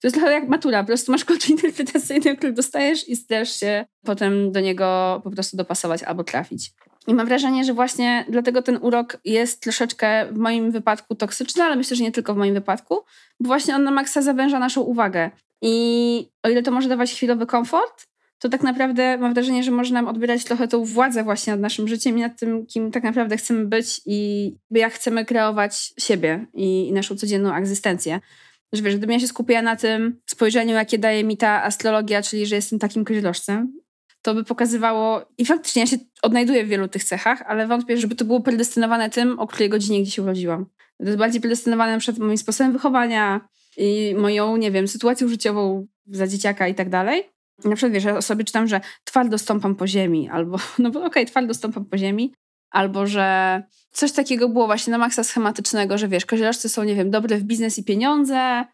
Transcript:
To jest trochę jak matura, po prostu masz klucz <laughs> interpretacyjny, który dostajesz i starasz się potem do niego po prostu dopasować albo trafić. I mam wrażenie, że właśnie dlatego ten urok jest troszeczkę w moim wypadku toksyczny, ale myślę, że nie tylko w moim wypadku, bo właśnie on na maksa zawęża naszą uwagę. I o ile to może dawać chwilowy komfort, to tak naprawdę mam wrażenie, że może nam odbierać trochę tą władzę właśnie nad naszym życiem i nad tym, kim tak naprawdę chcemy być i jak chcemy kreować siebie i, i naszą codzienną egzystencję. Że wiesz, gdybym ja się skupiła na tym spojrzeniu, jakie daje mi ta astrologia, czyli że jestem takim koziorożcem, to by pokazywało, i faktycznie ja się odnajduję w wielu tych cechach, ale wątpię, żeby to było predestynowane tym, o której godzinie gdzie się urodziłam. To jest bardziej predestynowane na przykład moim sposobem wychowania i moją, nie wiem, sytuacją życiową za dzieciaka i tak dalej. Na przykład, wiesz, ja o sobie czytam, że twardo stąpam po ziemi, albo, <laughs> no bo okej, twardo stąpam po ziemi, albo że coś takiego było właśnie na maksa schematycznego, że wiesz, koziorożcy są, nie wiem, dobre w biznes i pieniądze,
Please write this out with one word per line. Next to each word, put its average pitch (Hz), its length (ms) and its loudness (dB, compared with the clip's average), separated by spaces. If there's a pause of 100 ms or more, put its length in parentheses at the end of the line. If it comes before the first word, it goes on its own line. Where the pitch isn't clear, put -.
To - 60 0
jest 247 100 0
trochę 311 160 4
jak 294 140 0
matura, 254 360 2
po 202 40 -4
prostu 240 240 0
masz - 140 2
klucz - 260 2
<laughs> 311 40 8
interpretacyjny, 285 800 0
który 262 160 0
dostajesz 285 560 0
i 247 60 -2
starasz 226 440 -4
się 208 260 -2 (200)
potem 202 460 2
do 196 80 0
niego 185 640 0
po 190 80 -8
prostu 196 260 -6
dopasować 180 460 -4
albo 175 200 -6
trafić. - 480 -6 (360)
I 226 60 4
mam 233 140 2
wrażenie, 262 360 2
że 262 100 0
właśnie 240 560 0
dlatego 240 320 2
ten 247 200 0
urok 240 440 0
jest 226 360 0
troszeczkę 220 680 0
w 214 60 -6
moim 226 340 0
wypadku 214 440 -2
toksyczny, 254 480 -2
ale 311 120 2
myślę, 254 220 0
że 240 60 2
nie 233 80 0
tylko 220 220 -2
w 202 40 0
moim 202 160 2
wypadku, 202 420 -2 (440)
bo 247 80 -2
właśnie 277 280 2
on 277 80 4
na 277 80 2
maksa 277 300 0
zawęża 269 380 2
naszą 254 220 0
uwagę. 196 500 0 (320)
I 233 640 2 (140)
o 226 60 2
ile 240 140 4
to 254 80 0
może 254 180 0
dawać 247 240 0
chwilowy 240 320 0
komfort, 240 640 -2 (320)
to 254 100 -2
tak 262 140 0
naprawdę 254 540 2
mam 240 160 0
wrażenie, 247 300 2
że 254 80 0
może 247 220 2
nam 240 140 2
odbierać 240 360 0
trochę 240 240 0
tą 233 180 0
władzę 233 380 2
właśnie 214 300 -2
nad 202 80 -2
naszym 214 260 -2
życiem 226 300 0
i 240 40 2
nad 233 180 -6
tym, 226 260 -2
kim 220 260 -4
tak 233 120 -2
naprawdę 226 340 0
chcemy 220 280 0
być 226 400 -2
i 202 460 -2 (200)
jak 226 220 2
chcemy 226 320 -2
kreować 214 720 0
siebie 175 540 0
i, 190 340 0
i 170 60 -2
naszą 196 220 -2
codzienną 196 400 0
egzystencję. 185 640 -2 (540)
Że 214 80 -2
wiesz, 202 140 2
gdybym 214 180 -2
ja 240 60 2
się 247 80 -2
skupiła 240 340 0
na 226 140 0
tym 226 500 -2
spojrzeniu, 226 500 2
jakie 220 220 0
daje 214 260 2
mi 220 140 -2
ta 208 260 2
astrologia, 214 580 0
czyli 208 240 -2
że 208 100 -2
jestem 208 240 -2
takim 208 260 -2
koziorożcem, 214 680 -2 (480)
to 220 120 0
by 220 100 -2
pokazywało, 226 800 0 (160)
i 240 80 0
faktycznie 311 360 2
ja 240 60 4
się 254 100 0 (240)
odnajduję 240 440 4
w - 40 -6
wielu 196 180 0
tych 190 160 -6
cechach, 247 440 0
ale 214 200 -2
wątpię, 240 300 0
żeby 226 180 -2
to 240 100 -2
było 233 160 2
predestynowane 233 680 0
tym, 240 300 0
o 220 80 -4
której 208 220 0
godzinie 208 320 0
gdzie 196 100 -2
się 202 120 -4
urodziłam. 185 420 -2 (320)
To - 80 -8
jest 208 120 0
bardziej 226 240 2
predestynowane 233 500 0
na 220 80 0
przykład 226 280 -4
moim 214 100 0
sposobem 247 360 0
wychowania 233 680 0 (360)
i 202 400 0
moją, 208 400 2
nie 220 140 0
wiem, 190 160 0
sytuacją 240 400 0
życiową 208 600 -2 (180)
za 190 220 -4
dzieciaka 196 400 0
i 190 80 -2
tak 185 140 -4
dalej. 202 340 0 (420)
Na 208 100 2
przykład, 233 180 0
wiesz, 196 100 0
ja 208 140 0
o - 40 -2
sobie 214 220 -2
czytam, 220 240 0
że 202 140 0 (220)
twardo 240 340 0
stąpam 208 380 0
po 196 120 -4
ziemi, 185 420 0
albo, 170 280 -4 (120)
<laughs> - 100 -2
no 240 120 2
bo 294 140 -6
okej, 285 200 2
twardo 247 280 -2
stąpam 220 320 -6
po 196 120 -6
ziemi, 202 360 -2 (380)
albo 196 360 0
że 190 560 2 (280)
coś 285 200 0
takiego 254 380 0
było 233 160 2
właśnie 214 260 0
na 233 60 0
maksa 233 260 0
schematycznego, 208 760 -2
że 208 100 -2
wiesz, 180 180 0
koziorożcy 226 440 0
są, 220 140 -2
nie 208 120 0
wiem, 196 160 0
dobre 214 260 0
w 208 60 -2
biznes 220 360 -2
i 202 40 -8
pieniądze, 254 920 0